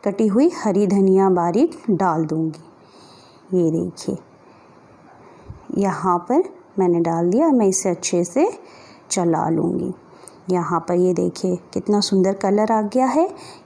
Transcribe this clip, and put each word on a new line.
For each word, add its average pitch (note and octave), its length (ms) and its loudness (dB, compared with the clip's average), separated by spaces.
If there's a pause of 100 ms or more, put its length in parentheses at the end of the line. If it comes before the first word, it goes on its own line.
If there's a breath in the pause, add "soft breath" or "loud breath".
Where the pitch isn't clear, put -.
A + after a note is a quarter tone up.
कटी G#3 220 0
हुई B3 280 4
हरी G3+ 320 0
धनिया G3 440 4
बारीक F3+ 460 2 (140)
डाल E3 340 2
दूँगी। - 1300 -8
ये E3 120 2
देखिए F3 460 -4 (1600 loud breath)
यहाँ F#3 400 -2 (100)
पर C#4+ 140 2 (360)
मैंने F3 220 2
डाल E3+ 300 0
दिया। C#4 180 2
मैं A#3+ 180 4
इसे F#3+ 220 0
अच्छे F3 360 -2
से D4+ 240 0 (600 loud breath)
चला E3+ 380 0
लूँगी। F3 440 -2 (580 loud breath)
यहाँ E3+ 300 0
पर F3 140 -4
ये F3+ 200 2
देखिए F3+ 420 -2 (180)
कितना G#3 260 0
सुंदर G3 340 2
कलर G#3 380 0
आ A3 120 2
गया B3+ 220 0
है। D4+ 220 0 (380 loud breath)